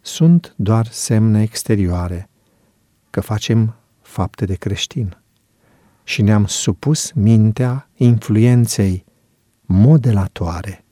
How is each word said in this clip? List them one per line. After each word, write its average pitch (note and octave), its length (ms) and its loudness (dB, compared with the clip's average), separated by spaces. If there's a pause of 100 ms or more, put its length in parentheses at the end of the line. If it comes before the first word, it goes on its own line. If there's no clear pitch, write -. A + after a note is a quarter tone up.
sunt - 560 0
doar A2 300 0
semne A2 560 0
exterioare F2+ 840 -4 (800)
că - 100 -6
facem A2 560 -2 (240)
fapte - 440 -8
de F#2+ 100 -6
creștin F#2+ 600 -8 (880)
și - 180 -4
ne-am G#2 240 2
supus - 640 -4
mintea A2+ 840 0
influenței A2+ 1080 2 (580)
modelatoare G2 1300 0